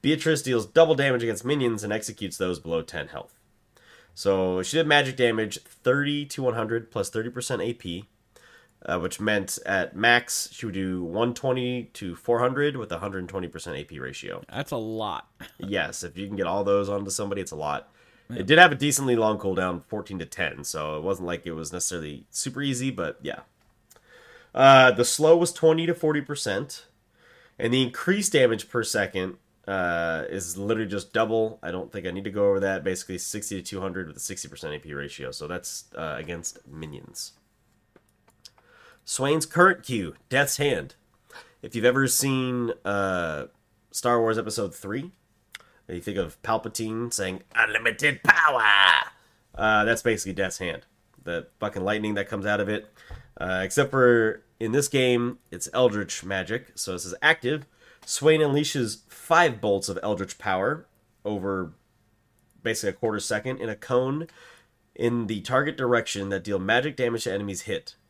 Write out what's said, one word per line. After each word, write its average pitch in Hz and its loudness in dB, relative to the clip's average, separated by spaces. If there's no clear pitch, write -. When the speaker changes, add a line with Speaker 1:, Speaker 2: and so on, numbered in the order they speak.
Speaker 1:
Beatrice 156 2
deals 117 0
double 160 8
damage 131 2
against 107 -4
minions 123 0
and 104 -4
executes 101 -8
those 90 -2
below 82 -2
ten 76 -8
health. - -14
So 92 2
she 113 -4
did 160 4
magic 143 4
damage 113 2
thirty 143 0
to 139 -8
one 120 2
hundred 113 -4
plus 101 -4
thirty 113 -4
percent 123 -4
A 117 -2
P, 92 -10
uh, 87 -2
which 87 -6
meant 104 -2
at 92 -2
max 120 2
she - -10
would 95 -6
do 92 -2
one 110 0
twenty 123 -2
to 87 -10
four 120 0
hundred 135 0
with 107 -8
a 85 -6
hundred 92 -6
twenty 92 -6
percent 82 -10
A 73 -8
P 78 -16
ratio. 57 -10
Speaker 2:
That's - -8
a 135 -6
lot. 110 -6
<laughs> - -20
Speaker 1:
Yes, 92 -4
if 85 -12
you 98 -8
can 101 -8
get 95 -2
all 98 0
those 101 2
onto 101 -4
somebody, 101 -4
it's 87 -8
a 78 -12
lot. 73 -6
Speaker 2:
Yeah. 120 -8
Speaker 1:
It 95 -4
did 156 8
have 175 10
a - -2
decently 135 2
long 107 4
cooldown, 92 -2
fourteen 95 -8
to 82 -6
ten, 71 -6
so 76 -6
it 78 -6
wasn't 92 -2
like 87 -6
it 85 -6
was 80 -8
necessarily 80 -6
super 135 -8
easy, 135 -2
but 85 -6
yeah. - -8
Uh, 131 10
the 120 2
slow 160 6
was - 0
twenty 160 4
to 165 0
forty 151 0
percent, 139 -6
and 117 0
the 131 4
increased 185 0
damage 117 4
per 117 -2
second, 95 -2
uh, 85 -2
is 87 -6
literally 107 -2
just 98 -8
double. 110 0
I 85 -6
don't 92 -8
think 95 -10
I 87 -4
need 98 -8
to 101 -4
go 101 2
over 98 4
that. 95 0
Basically, 92 -4
sixty - -8
to 90 -6
two 95 -8
hundred 92 -6
with 76 -16
a - -16
sixty - -10
percent 73 -10
A 76 -10
P 76 -14
ratio, 71 -10
so 76 -10
that's, - -10
uh, 78 -6
against 82 -10
minions. 76 -14
Swain's 147 0
current 185 4
Q, 101 -4
Death's 139 0
Hand. 127 -2
If - -14
you've 107 0
ever 127 6
seen, 127 0
uh, 92 -2
Star 120 2
Wars 113 2
Episode 107 -4
Three, 135 -10
and 87 -8
you 87 -8
think 101 -6
of 82 -4
Palpatine 113 -4
saying, 95 -4
"Unlimited 113 0
power!" 156 4
Uh, 107 4
that's 113 2
basically 104 0
Death's 95 -4
Hand. 82 -6
The 85 -6
fucking 101 -4
lightning 107 -2
that 98 -4
comes 101 -6
out 104 0
of 101 -2
it. - -6
Uh, 92 -2
except 139 0
for 120 4
in 113 -2
this 139 2
game, 123 2
it's 87 -10
Eldritch 104 2
magic. 95 -4
So - -6
it 87 -6
says 90 -8
active. 147 2
Swain 156 4
unleashes 143 0
five 160 2
bolts 98 0
of 90 -6
Eldritch 98 -4
power 107 -2
over 95 -4
basically 113 -2
a 92 -6
quarter 110 -4
second 113 -6
in 113 -6
a 104 -8
cone 135 -2
in 120 0
the 104 -4
target 139 0
direction 113 0
that 98 -4
deal 98 -2
magic 123 0
damage 117 -2
to 101 -4
enemies 101 -6
hit. - -8